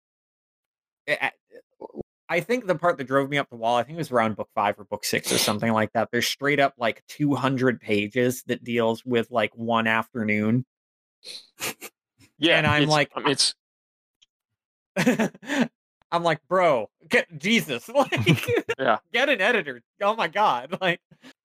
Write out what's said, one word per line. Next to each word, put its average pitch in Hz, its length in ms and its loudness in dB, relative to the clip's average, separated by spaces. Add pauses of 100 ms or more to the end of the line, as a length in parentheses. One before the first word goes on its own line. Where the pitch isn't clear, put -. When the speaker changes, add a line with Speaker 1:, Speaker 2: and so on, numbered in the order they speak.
(1080)
Speaker 1:
I, 147 140 0
I, 135 100 -2 (1000)
I 170 120 0
think 233 260 -4
the 180 80 0
part 175 220 0
that 135 80 -8
drove 135 240 0
me 143 80 -2
up 139 120 -4
the 123 60 -16
wall, 117 220 0
I 117 60 2
think 139 120 -12
it 170 40 -8
was 135 120 -8
around 110 240 2
book 104 180 -8
five 104 260 0
or 104 60 -20
book - 180 -8
six - 280 -2
or - 60 2
something 113 360 0
like 110 200 0
that. 110 180 0
There's 117 160 0
straight 143 320 0
up, 139 180 2
like, 117 300 -2
two 143 280 0
hundred 127 460 0
pages 117 680 0
that - 160 -6
deals 117 420 0
with, 117 260 0
like, 113 240 -2
one 113 320 0
afternoon. 110 760 0 (1700)
Speaker 2:
Yeah, 160 200 4
Speaker 1:
And 156 100 2
I'm 147 180 4
Speaker 2:
it's, - 20 2
Speaker 1:
like, 151 280 2
Speaker 2:
I 127 60 -6
mean, 147 100 0
it's - 240 0 (1400)
Speaker 1:
<laughs> 226 760 0 (400)
I'm 170 120 0
like, 160 240 0
"Bro, 165 420 2 (180)
get, 175 300 -2
Jesus, 165 520 -2
<laughs> - 0 -
like, 226 580 0 (300)
Speaker 2:
Yeah. 123 220 2 (140)
Speaker 1:
get 254 160 0
an 226 120 0
editor." 185 400 -2 (200)
Oh 202 140 2
my 214 120 -2
God. 165 500 0
<laughs> - 40 -20
Like 175 200 0 (440)